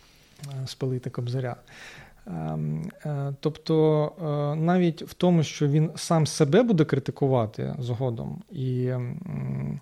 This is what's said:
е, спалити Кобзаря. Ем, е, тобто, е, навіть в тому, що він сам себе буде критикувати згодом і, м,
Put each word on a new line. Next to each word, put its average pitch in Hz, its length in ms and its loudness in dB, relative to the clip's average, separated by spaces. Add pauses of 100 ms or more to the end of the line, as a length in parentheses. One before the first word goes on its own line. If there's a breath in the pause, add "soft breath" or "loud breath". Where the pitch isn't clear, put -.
(640 soft breath)
е, 131 40 -6
спалити 127 440 -4
Кобзаря. 123 460 -4 (720 loud breath)
Ем, 156 560 -4 (240)
е, 139 340 -4
тобто, 156 640 2 (180)
е, 147 380 -2
навіть 170 420 2
в - 120 -14
тому, 175 280 4
що - 260 0
він 156 280 4
сам 160 300 2
себе 156 360 4
буде 202 220 6
критикувати 131 920 0
згодом 123 720 -4
і, 127 360 -2
м, 135 960 -4